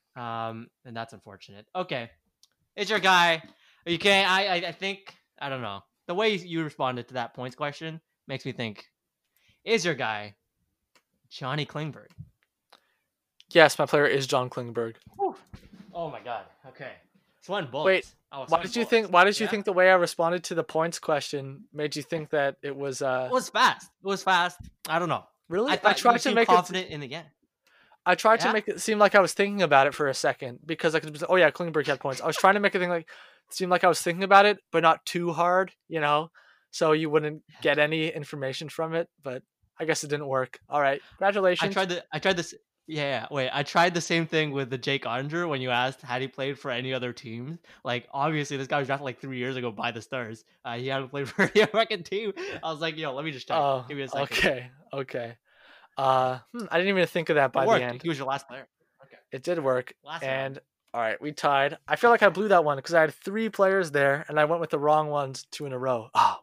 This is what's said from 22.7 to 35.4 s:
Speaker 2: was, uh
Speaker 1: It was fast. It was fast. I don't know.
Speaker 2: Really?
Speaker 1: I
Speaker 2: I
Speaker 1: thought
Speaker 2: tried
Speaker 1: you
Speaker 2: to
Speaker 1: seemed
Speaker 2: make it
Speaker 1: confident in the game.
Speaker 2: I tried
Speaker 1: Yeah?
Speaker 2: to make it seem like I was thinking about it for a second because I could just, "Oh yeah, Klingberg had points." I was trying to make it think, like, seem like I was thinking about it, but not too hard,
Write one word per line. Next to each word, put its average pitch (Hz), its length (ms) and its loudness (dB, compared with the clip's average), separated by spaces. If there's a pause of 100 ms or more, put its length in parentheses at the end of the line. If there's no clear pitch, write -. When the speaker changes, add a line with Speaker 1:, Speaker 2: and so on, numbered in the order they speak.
Speaker 2:
was, 139 260 -6
uh 127 280 -2
Speaker 1:
It 254 40 -4
was 254 160 -2
fast. 220 400 2 (140)
It 185 40 -10
was 196 160 -2
fast. 180 360 2 (280)
I 160 120 0
don't 175 100 -2
know. 123 160 -4 (220)
Speaker 2:
Really? 214 240 0
Speaker 1:
I - 40 2
Speaker 2:
I - 20 2
Speaker 1:
thought 208 200 4
Speaker 2:
tried 240 160 4
Speaker 1:
you 240 40 0
Speaker 2:
to 240 60 -6
Speaker 1:
seemed 247 120 0
Speaker 2:
make 233 140 4
it 185 40 6
Speaker 1:
confident 180 360 2
in 156 100 -10
the 143 80 -10
game. 156 160 -12 (840)
Speaker 2:
I 180 100 4
tried 220 240 4
Speaker 1:
Yeah? 185 80 0
Speaker 2:
to 220 60 0
make 214 140 -2
it 180 140 -6
seem 214 180 0
like 208 160 6
I 208 40 8
was 175 140 4
thinking 202 280 -2
about 143 260 6
it 139 60 -2
for 147 140 -2
a 135 60 0
second 127 520 -4
because 160 300 -2
I 160 60 0
could 151 120 -10
just, 151 140 -10
"Oh 180 80 4
yeah, 160 160 6
Klingberg 156 360 -4
had 143 120 -2
points." 131 220 -6
I 147 60 -4
was 156 100 -2
trying 196 160 6
to 208 80 -2
make 202 120 2
it 196 60 0
think, 180 100 -2
like, 170 200 -6 (400)
seem 180 200 -4
like 180 140 2
I 185 60 8
was 160 120 2
thinking 175 220 -2
about 196 220 10
it, 208 140 2 (120)
but 165 100 2
not 160 240 4
too 175 280 -4
hard, 180 400 2 (160)